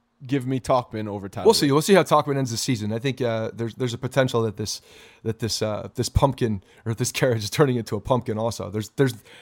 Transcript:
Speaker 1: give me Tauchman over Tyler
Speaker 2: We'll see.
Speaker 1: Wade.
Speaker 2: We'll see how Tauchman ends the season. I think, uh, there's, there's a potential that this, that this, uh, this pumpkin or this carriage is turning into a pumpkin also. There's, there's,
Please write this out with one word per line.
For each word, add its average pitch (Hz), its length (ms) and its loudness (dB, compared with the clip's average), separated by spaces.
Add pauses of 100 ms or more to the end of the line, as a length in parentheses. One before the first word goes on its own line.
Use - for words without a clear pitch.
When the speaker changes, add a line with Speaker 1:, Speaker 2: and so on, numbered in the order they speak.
(240)
Speaker 1:
give 127 220 -2
me 131 140 0
Tauchman 113 480 -2
over 101 200 -8
Tyler - 160 -6
Speaker 2:
We'll 214 100 8
see. 156 120 2
Speaker 1:
Wade. 139 60 4
Speaker 2:
We'll 151 100 4
see 196 120 6
how 175 80 8
Tauchman 143 340 2
ends 135 140 -2
the 113 60 -6
season. 107 360 -2
I 117 60 -2
think, 127 220 -4
uh, 113 320 -2
there's, 113 220 -6
there's 123 200 -4
a - 40 -8
potential 127 440 0
that 107 140 -2
this, - 240 -6 (440)
that 110 160 -4
this, 110 220 -4
uh, 107 320 -4
this 120 140 -2
pumpkin 120 540 0 (240)
or 113 80 -2
this 123 180 -4
carriage 117 320 0
is 101 60 -6
turning 135 260 4
into 113 200 -4
a 98 40 -4
pumpkin 113 380 0
also. 110 320 -4
There's, 107 200 -6
there's, 135 220 2 (300)